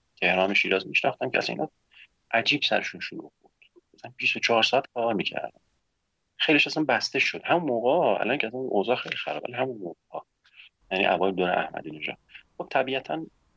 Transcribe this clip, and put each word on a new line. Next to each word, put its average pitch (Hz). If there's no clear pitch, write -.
تهران 92
و 101
شیراز 92
می‌شناختم 127
که 127
اصلاً -
اینا 156
عجیب 127
سرشون -
شلوغ -
بود. -
مثلاً -
بیست -
و 113
چهار 117
ساعت 131
کار 117
می‌کردن. -
خیلیش 147
اصلاً 156
بسته 127
شد. -
همون 170
موقع، 127
الان 120
که 110
اصلاً 110
اوضاع 117
خیلی -
خرابه، -
ولی 123
همون 123
موقع، -
یعنی 92
اوایل 92
دور 90
احمدی 85
نژاد. 78
خب 175
طبیعتاً 135